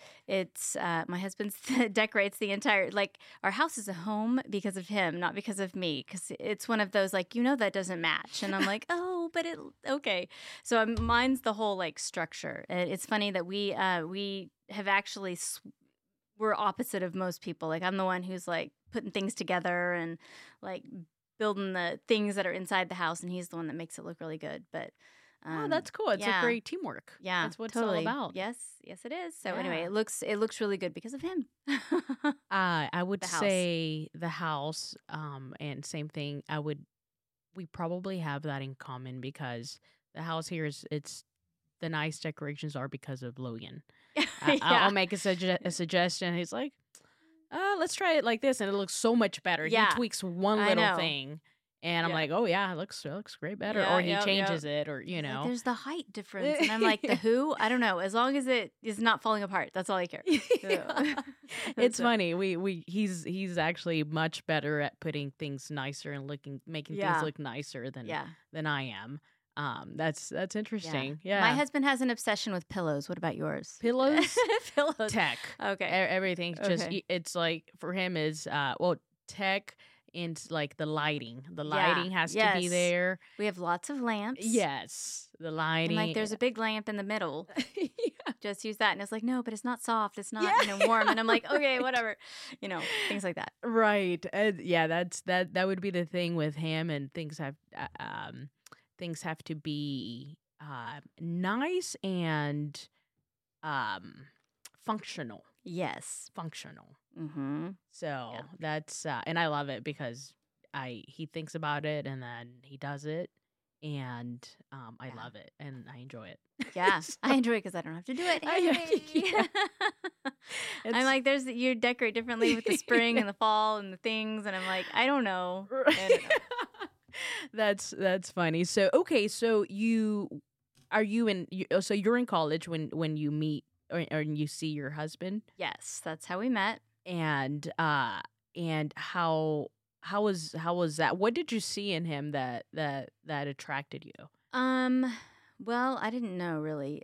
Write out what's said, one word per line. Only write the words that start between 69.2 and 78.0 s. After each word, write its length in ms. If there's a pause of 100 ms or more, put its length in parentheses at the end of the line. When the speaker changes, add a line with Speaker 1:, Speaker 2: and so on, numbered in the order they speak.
Speaker 2:
Um, 380
that's, 340
that's 260
Speaker 1:
Yeah. 40
Speaker 2:
interesting. 600 (180)
Speaker 1:
My 140
Speaker 2:
Yeah. 40
Speaker 1:
husband 300
has 160
an 80
obsession 440
with 160
pillows. 400
What 80
about 200
yours? 420
Speaker 2:
Pillows? 580 (180)
Speaker 1:
<laughs> 200
Pillows. 360
Speaker 2:
Tech. 500
Speaker 1:
Okay. 240
Speaker 2:
E-, 40
everything's 720
just, 320
Speaker 1:
Okay. 0
Speaker 2:
e-, 180
it's 260
like, 440
for 140
him 240